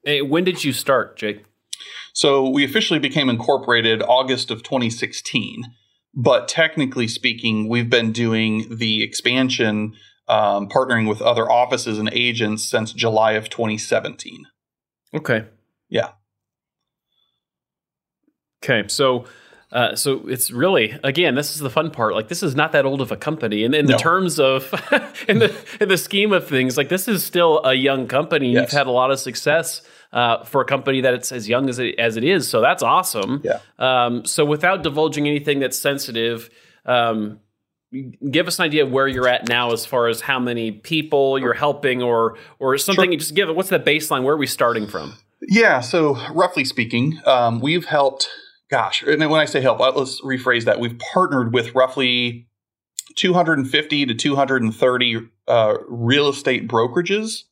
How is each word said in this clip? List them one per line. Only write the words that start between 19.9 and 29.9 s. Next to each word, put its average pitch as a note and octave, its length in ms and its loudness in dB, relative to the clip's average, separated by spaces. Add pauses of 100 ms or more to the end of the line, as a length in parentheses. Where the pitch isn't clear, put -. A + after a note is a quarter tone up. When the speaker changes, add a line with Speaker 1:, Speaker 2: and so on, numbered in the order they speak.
Speaker 1:
so - 320 -2
it's B2+ 240 -4
really, B2+ 520 0
again, C#3 320 0
this D3 180 -4
is D3+ 60 -8
the C#3 100 -6
fun D#3 220 -2
part. G#2+ 220 -2
Like, A2 160 -4
this E3+ 120 -6
is D3 140 -2
not D3+ 160 0
that C#3+ 140 4
old C3+ 160 -2
of A2+ 100 -4
a G#2 60 -6
company. A2+ 460 -4
And B2+ 120 0
in D3+ 100 2
the C3 80 4
Speaker 2:
No. A#2+ 40 4
Speaker 1:
terms E3 420 0
of, C3+ 340 2 (500)
<laughs> - 40 -6
in A3+ 120 2
the, A3 160 2 (260)
in G3+ 80 0
the F#3 80 2
scheme G3+ 360 0
of E3 140 0
things, C3 300 0
like, C#3 120 -2
this F#3 180 -2
is G3 160 0
still E3+ 400 4
a C3 100 4
young C3 340 0
company. C#3 460 0
Speaker 2:
Yes. B2 80 6
Speaker 1:
You've - 180 -4
had C3 80 2
a B2+ 40 -2
lot B2+ 200 2
of C3+ 80 0
success, - 600 -2 (320)